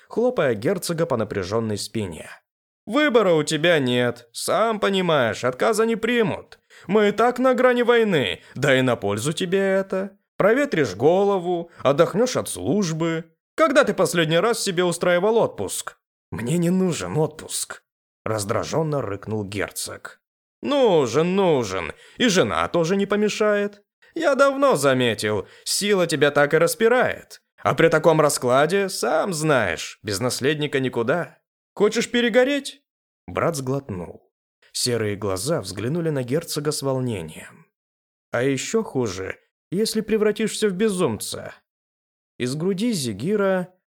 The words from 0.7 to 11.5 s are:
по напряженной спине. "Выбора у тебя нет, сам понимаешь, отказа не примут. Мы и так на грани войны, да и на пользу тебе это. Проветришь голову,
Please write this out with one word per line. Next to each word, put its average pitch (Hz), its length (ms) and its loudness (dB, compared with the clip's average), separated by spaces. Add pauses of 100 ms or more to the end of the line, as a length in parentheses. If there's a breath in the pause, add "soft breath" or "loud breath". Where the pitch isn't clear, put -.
по 131 100 -2
напряженной 107 640 -4
спине. 95 500 -8 (560)
"Выбора 226 500 4
у 151 100 2
тебя 160 340 2
нет, 123 540 0
сам 208 480 -2
понимаешь, 170 640 0
отказа 208 420 0
не 226 80 0
примут. 220 640 -2 (300 loud breath)
Мы 208 200 4
и 196 40 2
так 240 260 0
на 254 160 2
грани 247 280 4
войны, 202 600 2 (120 loud breath)
да 131 220 2
и 131 60 4
на 123 140 2
пользу 107 360 -2
тебе 180 260 -2
это. 190 600 -2 (180)
Проветришь 196 600 2
голову, 180 760 2 (120)